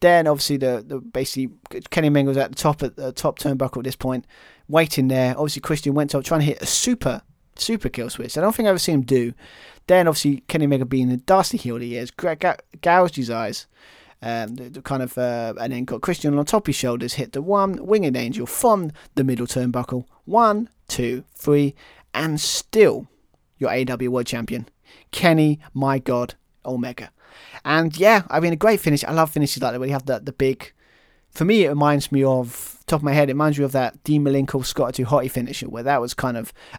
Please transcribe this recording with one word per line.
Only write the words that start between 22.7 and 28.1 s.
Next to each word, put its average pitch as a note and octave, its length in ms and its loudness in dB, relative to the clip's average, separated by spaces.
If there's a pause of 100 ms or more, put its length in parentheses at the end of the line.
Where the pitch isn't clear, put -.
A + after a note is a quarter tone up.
your C3 120 -2
A B2 100 0
E C3 40 -2
W B2 260 -4
World B2 160 -2
Champion, A#2 420 -8 (420)
Kenny, D#3 480 4 (140)
my C3+ 260 -2
God, B2 360 -4 (300)
Omega. A#2+ 460 -8 (540)
And D#3 320 0
yeah, G3 320 6